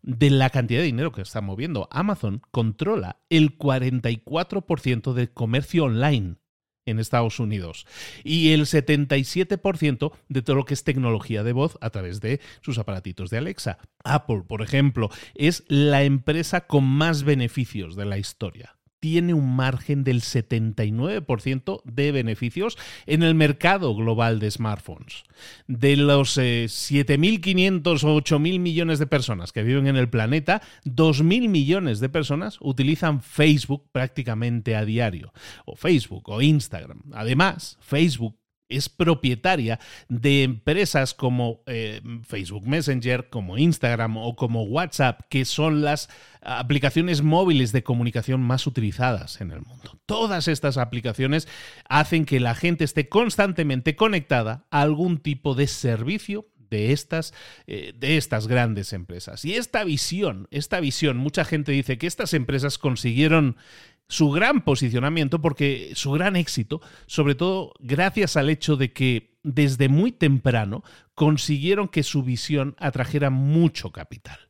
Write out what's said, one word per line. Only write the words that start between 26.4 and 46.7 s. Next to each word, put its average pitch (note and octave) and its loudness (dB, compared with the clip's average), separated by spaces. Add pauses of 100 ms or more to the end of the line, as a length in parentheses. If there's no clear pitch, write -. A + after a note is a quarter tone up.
siete C#3+ 0
mil F#3 2
quinientos F3+ 2
o D3+ 4
ocho D3+ 2
mil F3+ 2
millones E3 0
de D3 0
personas A2 -2
que A2 -4
viven C3+ 2
en C3+ 2
el B2 2
planeta, C#3 0 (200)
dos D3 2
mil G#3+ 4
millones D3+ 0
de C3 -2
personas D#3 -4
utilizan C#3 0
Facebook D3 2
prácticamente A#2+ -4
a G#2+ 0
diario, G#2+ -2 (340)
o - -14
Facebook - 0
o G#2+ -4
Instagram. C3+ 0 (100)
Además, C3+ -2
Facebook C3+ 0 (280)
es C3+ -6
propietaria C#3 0 (300)
de C#3 2
empresas C3+ 0
como, B2 -2
eh, A2 -8 (240)
Facebook G2 -10
Messenger, B2+ -2
como G2 -6
Instagram A#2 2
o A#2 -6
como A#2 -2
WhatsApp, C3 -2 (100)
que C3+ 0
son D3+ 0
las D3 -2 (320)
aplicaciones C#3+ 0